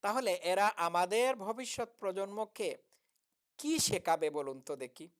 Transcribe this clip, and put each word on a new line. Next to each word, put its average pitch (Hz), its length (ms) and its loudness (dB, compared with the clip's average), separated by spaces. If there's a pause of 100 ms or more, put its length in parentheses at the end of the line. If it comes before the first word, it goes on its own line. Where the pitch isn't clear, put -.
তাহলে 220 300 0 (200)
এরা 196 160 4
আমাদের 185 680 2
ভবিষ্যৎ 233 540 -6 (100)
প্রজন্মকে 196 720 -4 (880)
কি 311 220 -2
শেখাবে 165 500 2
বলুন 139 320 -6
তো 143 140 -8
দেখি? 131 320 -12 (120)